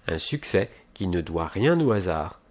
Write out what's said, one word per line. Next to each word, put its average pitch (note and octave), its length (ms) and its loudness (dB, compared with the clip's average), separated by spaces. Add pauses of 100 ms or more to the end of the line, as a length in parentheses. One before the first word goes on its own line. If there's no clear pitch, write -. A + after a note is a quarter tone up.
Un E2 100 -2
succès - 520 -2 (240)
qui G2+ 140 -4
ne F2 140 0
doit E2 260 -2
rien C#3 320 2
au C3+ 140 4
hasard. F2+ 580 -2